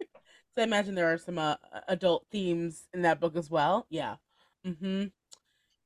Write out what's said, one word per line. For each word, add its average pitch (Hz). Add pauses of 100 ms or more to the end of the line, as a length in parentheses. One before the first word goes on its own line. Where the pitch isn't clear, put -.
(540)
So 240
I 226
imagine 202
there 170
are 165
some, 175
uh, 151 (320)
adult 180
themes 170
in 180
that 160
book 165
as 165
well. 165
Yeah. 139 (500)
Mm-hmm. 190 (800)